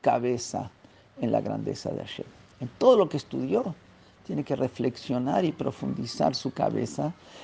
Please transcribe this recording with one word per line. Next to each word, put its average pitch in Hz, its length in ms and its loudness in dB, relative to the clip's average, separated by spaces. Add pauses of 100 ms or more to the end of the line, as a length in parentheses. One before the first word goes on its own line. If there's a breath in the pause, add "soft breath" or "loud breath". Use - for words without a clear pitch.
cabeza 120 680 0 (500 soft breath)
en 117 120 0
la 110 100 4
grandeza - 480 -4
de - 100 -4
Hashem. - 260 -10 (360)
En 123 160 -6
todo 247 180 8
lo 190 140 6
que 151 80 -2
estudió, 147 580 -2 (500 soft breath)
tiene 147 180 -4
que 139 120 -2
reflexionar 127 920 0
y 156 60 2
profundizar 131 840 -2
su - 160 -4
cabeza. 113 600 -2 (320 loud breath)